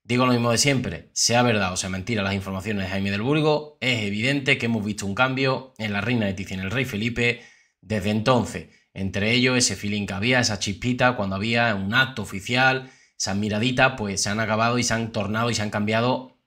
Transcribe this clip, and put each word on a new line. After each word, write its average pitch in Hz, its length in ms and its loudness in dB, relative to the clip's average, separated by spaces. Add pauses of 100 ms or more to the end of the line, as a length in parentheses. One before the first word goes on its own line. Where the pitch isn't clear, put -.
Digo 123 240 2
lo 123 60 4
mismo 120 180 4
de 113 80 4
siempre, 117 560 0
sea 120 300 4
verdad 104 280 2
o 92 60 -4
sea 92 140 -4
mentira 98 320 -2
las 98 100 0
informaciones 98 500 -4
de 92 60 -6
Jaime 98 220 -2
del 101 100 -2
Burgo, 151 580 0
es 120 260 0
evidente 127 520 0
que 120 80 -2
hemos 113 180 0
visto 104 220 -4
un 98 80 -4
cambio 131 640 0
en 110 160 -6
la 101 80 -2
reina 117 240 0
Leticia 95 300 -4
y 95 40 -6
en 95 60 -4
el 95 60 -4
rey 127 140 -2
Felipe 117 580 -2 (360)
desde 101 300 -2
entonces. 107 600 0 (260)
Entre 98 380 -2
ellos 127 220 4
ese 123 200 2
feeling 104 320 -4
que 95 60 -6
había, 120 260 2
esa 110 180 0
chispita 123 580 0
cuando 98 200 -2
había 113 400 0
un 98 180 -4
acto 127 300 0
oficial, 131 680 0 (300)
esas 98 160 -4
miraditas, 123 600 2
pues 101 260 -4
se 104 60 -2
han 107 100 -2
acabado 113 400 2
y 120 40 0
se 117 120 0
han 113 160 -2
tornado 110 400 -2
y - 20 -2
se 101 80 -2
han 104 80 -2
cambiado 110 760 0